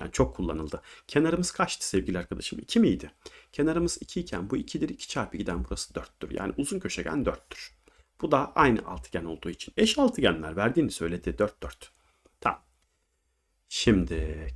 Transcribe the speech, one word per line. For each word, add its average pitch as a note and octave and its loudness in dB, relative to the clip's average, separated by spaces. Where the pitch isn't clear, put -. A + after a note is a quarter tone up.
yani - -8
çok - 2
kullanıldı. D#2 -4
Kenarımız E3 2
kaçtı - -2
sevgili F#2 0
arkadaşım? - -8
İki - 0
miydi? A2 4
Kenarımız D#3+ 0
iki - -6
iken G2+ -6
bu C3 0
ikidir. - -4
İki - -12
çarpı - -4
ikiden F2+ -4
burası - -6
dörttür. - -10
Yani - -4
uzun E3 -2
köşegen D3 -4
dörttür. - -6
Bu D#3+ -2
da C#3 2
aynı C3+ 4
altıgen F2+ -6
olduğu E2 -6
için. - -12
Eş - 4
altıgenler E2+ 2
verdiğini A#2 2
söyledi. E2+ -4
Dört, - 0
dört. - -14
Tamam. - -2
Şimdi D#2+ 2